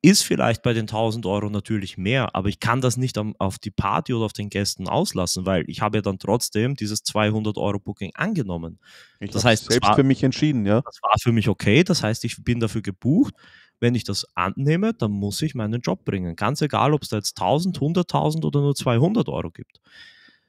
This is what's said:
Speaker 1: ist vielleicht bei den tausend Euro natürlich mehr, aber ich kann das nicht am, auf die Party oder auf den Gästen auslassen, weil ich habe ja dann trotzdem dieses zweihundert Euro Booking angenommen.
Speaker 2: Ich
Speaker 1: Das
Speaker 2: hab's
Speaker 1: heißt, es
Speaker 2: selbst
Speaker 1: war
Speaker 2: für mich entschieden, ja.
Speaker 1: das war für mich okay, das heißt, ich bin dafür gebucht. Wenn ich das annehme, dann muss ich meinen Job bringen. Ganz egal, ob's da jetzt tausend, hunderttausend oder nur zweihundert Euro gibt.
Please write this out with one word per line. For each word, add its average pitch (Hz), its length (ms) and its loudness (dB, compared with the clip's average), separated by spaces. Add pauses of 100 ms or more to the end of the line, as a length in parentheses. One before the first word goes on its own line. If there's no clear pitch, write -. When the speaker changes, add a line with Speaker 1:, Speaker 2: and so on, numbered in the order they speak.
Speaker 1:
ist 190 200 8
vielleicht 113 400 0
bei 123 80 2
den 110 160 -2
tausend 113 380 0
Euro 101 220 0
natürlich 101 480 -4
mehr, 110 380 0
aber 95 140 -2
ich - 100 -4
kann 120 220 0
das 123 160 2
nicht 127 220 -2
am, 107 200 -4
auf 95 220 -2
die 104 100 -8
Party - 420 -2
oder 113 120 0
auf 104 80 -4
den 104 160 -8
Gästen 98 400 -4
auslassen, 92 580 -2
weil 92 220 2
ich - 120 -10
habe 107 180 0
ja 98 40 -2
dann 98 160 -2
trotzdem 117 560 0
dieses 104 300 -6
zweihundert 107 520 0
Euro 101 220 -2
Booking - 360 -10
angenommen. 95 680 -4 (400)
Speaker 2:
Ich 98 100 -8
Speaker 1:
Das 98 140 -2
Speaker 2:
hab's 120 80 8
Speaker 1:
heißt, 107 100 4
es - 120 -16
Speaker 2:
selbst 123 120 4
Speaker 1:
war 104 80 6
Speaker 2:
für 143 80 6
mich 135 220 4
entschieden, 131 420 2
ja. 107 140 4
Speaker 1:
das - 220 -14
war 104 200 0
für 123 80 2
mich 113 180 2
okay, 107 360 4
das - 180 0
heißt, 110 220 -2
ich - 180 -8
bin 120 160 0
dafür 113 240 -2
gebucht. 131 520 0 (440)
Wenn 120 160 2
ich 110 80 0
das - 320 -6
annehme, 147 580 0
dann 110 200 -2
muss 101 280 -4
ich 151 140 -4
meinen 113 260 -4
Job - 240 -4
bringen. 90 300 -4
Ganz 120 280 -2
egal, 139 320 2
ob's - 140 -4
da 107 100 -4
jetzt - 200 -6
tausend, 165 420 0
hunderttausend 156 640 0
oder 143 160 0
nur 143 140 2
zweihundert 139 540 2
Euro 82 240 -6
gibt. - 260 -20 (720)